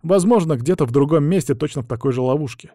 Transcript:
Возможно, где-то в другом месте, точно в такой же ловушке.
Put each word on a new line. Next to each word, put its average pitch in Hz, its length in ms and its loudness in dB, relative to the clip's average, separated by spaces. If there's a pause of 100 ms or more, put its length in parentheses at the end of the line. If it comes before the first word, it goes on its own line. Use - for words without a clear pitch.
Возможно, 180 540 2
где-то 143 300 0
в 117 60 -6
другом 143 320 2
месте, 160 300 0
точно 143 280 -6
в 120 60 -12
такой 127 240 -4
же 123 80 -2
ловушке. 127 540 -4